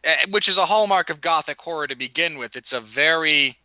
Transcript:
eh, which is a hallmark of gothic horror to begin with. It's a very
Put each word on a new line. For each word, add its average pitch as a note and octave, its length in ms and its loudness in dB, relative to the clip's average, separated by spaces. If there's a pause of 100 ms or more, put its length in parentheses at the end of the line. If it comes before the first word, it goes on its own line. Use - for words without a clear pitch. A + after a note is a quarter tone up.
eh, D#3+ 260 0
which G#3 180 0
is F#3 120 -2
a F3 60 4
hallmark G3+ 420 2
of D3+ 140 -8
gothic D#3 360 0
horror D#3 280 -8
to C3+ 100 -8
begin D3 400 -4
with. A#2+ 180 -10
It's B2 180 -14
a B2 80 -4 (140)
very D3+ 720 2